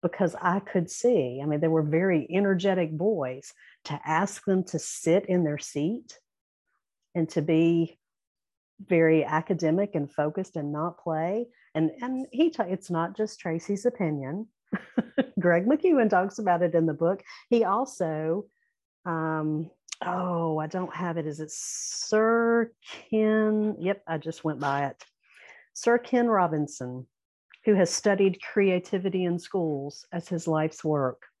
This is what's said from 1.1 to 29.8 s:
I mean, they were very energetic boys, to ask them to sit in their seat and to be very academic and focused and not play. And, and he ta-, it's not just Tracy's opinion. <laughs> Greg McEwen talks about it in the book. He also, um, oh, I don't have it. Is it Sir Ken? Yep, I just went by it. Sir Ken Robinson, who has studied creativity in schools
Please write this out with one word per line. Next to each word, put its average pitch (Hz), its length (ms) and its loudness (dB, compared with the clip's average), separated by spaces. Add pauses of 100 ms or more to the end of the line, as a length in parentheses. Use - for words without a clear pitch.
I 139 40 -6
mean, 151 140 0
they 165 80 2
were 160 160 4
very 160 500 2
energetic 185 640 2
boys, 151 560 -4 (320)
to 143 200 -8
ask 170 400 -2
them 190 200 2
to 160 140 -4
sit - 480 0
in 180 160 2
their 147 160 -2
seat - 580 -6 (1000)
and 165 140 0
to 165 120 -2
be 165 560 2 (880)
very 160 380 4
academic 165 720 0
and 147 160 -4
focused 156 440 -4
and 147 180 -6
not 170 260 -4
play. 175 480 -4 (280)
And, 156 160 2 (100)
and 262 300 -6
he 320 180 2
ta-, 262 140 -2
it's 185 260 -4
not 170 260 0
just 214 240 -4
Tracy's 190 460 -4
opinion. 165 600 -2 (260)
<laughs> - 680 -4
Greg 175 260 4
McEwen 285 440 4
talks 190 300 0
about 180 220 2
it 175 140 0
in 165 100 4
the 156 80 0
book. 170 300 0 (260)
He 233 140 4
also, 175 800 -2 (600)
um, 160 640 -2 (360)
oh, 175 540 -2
I 156 80 -4
don't 180 280 -6
have 170 220 -4
it. 156 80 -4
Is 151 140 -8
it 156 120 -10
Sir 233 1200 0 (380)
Ken? 214 720 2
Yep, 185 280 -2
I 165 100 -4
just 160 260 -8
went 151 160 -2
by 143 260 0
it. - 180 -8 (680)
Sir 240 240 2
Ken 240 300 2
Robinson, 147 800 0 (580)
who 214 100 6
has 180 140 4
studied 196 520 2
creativity 185 840 0
in 175 140 0
schools 147 720 -4